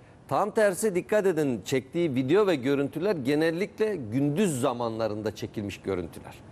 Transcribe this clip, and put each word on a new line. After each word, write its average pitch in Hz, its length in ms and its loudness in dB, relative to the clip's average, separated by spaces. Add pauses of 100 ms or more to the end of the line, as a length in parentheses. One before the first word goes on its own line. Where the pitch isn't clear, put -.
(280)
Tam 175 220 0
tersi 202 440 2
dikkat 196 320 2
edin, 147 380 2
çektiği 143 500 0
video 147 320 4
ve 180 80 4
görüntüler 143 600 0
genellikle 165 800 0
gündüz 143 640 0
zamanlarında 113 760 -2
çekilmiş 101 460 -8
görüntüler. 90 540 -6 (180)